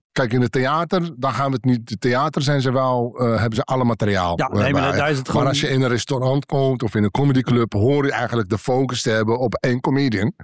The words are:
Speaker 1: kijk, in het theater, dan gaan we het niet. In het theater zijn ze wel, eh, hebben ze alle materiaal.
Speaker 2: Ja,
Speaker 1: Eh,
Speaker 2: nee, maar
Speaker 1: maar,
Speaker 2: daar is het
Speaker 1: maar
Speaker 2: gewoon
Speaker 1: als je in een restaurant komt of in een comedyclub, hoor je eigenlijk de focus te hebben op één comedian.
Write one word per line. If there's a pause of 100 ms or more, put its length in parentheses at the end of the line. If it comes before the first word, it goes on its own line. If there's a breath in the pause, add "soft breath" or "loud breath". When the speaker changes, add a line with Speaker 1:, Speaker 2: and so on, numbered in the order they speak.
(120)
Speaker 1:
kijk,
in
het
theater,
dan
gaan
we
het
niet.
In
het
theater
zijn
ze
wel,
eh,
hebben
ze
alle
materiaal.
Speaker 2:
Ja,
Speaker 1:
Eh,
Speaker 2:
nee,
maar
Speaker 1:
maar,
Speaker 2:
daar
is
het
Speaker 1:
maar
Speaker 2:
gewoon
Speaker 1:
als
je
in
een
restaurant
komt
of
in
een
comedyclub,
hoor
je
eigenlijk
de
focus
te
hebben
op
één
comedian. (100)